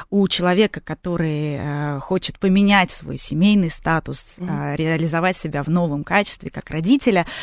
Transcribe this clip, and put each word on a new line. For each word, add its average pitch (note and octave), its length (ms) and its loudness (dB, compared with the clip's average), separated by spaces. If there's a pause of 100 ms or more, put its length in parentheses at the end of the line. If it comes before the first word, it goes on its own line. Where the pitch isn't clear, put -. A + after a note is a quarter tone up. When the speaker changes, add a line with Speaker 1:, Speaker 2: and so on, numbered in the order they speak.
Speaker 1:
у G3 200 2
человека, F3+ 520 2
который, D#3 800 -4
э, D3 420 -4
хочет - 380 -4
поменять G3 520 4
свой C#3+ 280 -10
семейный F#3 520 2
статус, - 680 -4
Speaker 2:
Мгм. F3+ 120 -8
Speaker 1:
э, C#3+ 260 -4
реализовать E3 600 0
себя D3+ 260 -6
в C#3+ 60 -4
новом D#3 360 0
качестве - 440 -2
как - 220 -12
родителя, F3+ 560 2 (160)